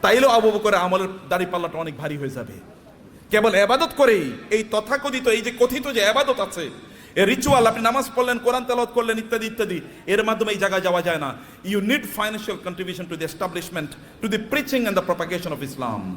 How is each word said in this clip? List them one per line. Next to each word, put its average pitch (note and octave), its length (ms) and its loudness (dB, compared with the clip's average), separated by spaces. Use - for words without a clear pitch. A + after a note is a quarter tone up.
তাইলেও B3 280 6
আবু A3 200 6
বকরের G#3 280 2
আমলের F#3 300 0
দাড়িপাল্লাটা F3+ 500 -2
অনেক D#3+ 180 -8
ভারী D3 200 -6
হয়ে C#3 120 -6
যাবে। B2 240 -10
কেবল G#3+ 240 4
এবাদত A3+ 420 4
করেই, G3+ 360 4
এই G#3+ 200 2
তথাকথিত, B3+ 580 -2
এই A3+ 120 2
যে A#3+ 200 -6
কথিত B3+ 280 2
যে A#3+ 120 0
এবাদত A3 400 2
আছে, F3 300 -6
এই F3+ 100 4
রিচুয়াল, B3 420 4
আপনি A3+ 160 2
নামাজ A#3+ 320 0
পড়লেন, B3 240 0
কোরআন B3 240 0
তেলাওয়াত A#3+ 320 0
করলেন, A3+ 240 0
ইত্যাদি A3+ 280 -4
ইত্যাদি, G3+ 340 -2
এর G3+ 180 2
মাধ্যমে G#3+ 280 0
এই G3+ 60 -2
জায়গায় F#3+ 240 0
যাওয়া F3 200 2
যায় E3+ 160 0
না। C#3 160 -4
You G3 160 -2
need A#3+ 220 0
financial G#3+ 520 -6
contribution F3+ 440 -10
to E3+ 60 -8
the D#3+ 80 -6
establishment, F3 600 -8
to A3+ 60 -4
the G#3+ 100 0
preaching C4+ 360 0
and G3 100 0
the F3 140 0
propagation F3 380 -4
of D3 140 -8
Islam। A#2 540 -8